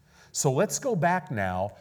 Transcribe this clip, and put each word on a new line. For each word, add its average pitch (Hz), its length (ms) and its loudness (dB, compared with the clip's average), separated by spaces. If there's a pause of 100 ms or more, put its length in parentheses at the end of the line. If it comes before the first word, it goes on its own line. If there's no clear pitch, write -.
(300)
So - 220 0
let's 175 260 0
go 254 160 -2
back 175 380 0
now. 95 480 -2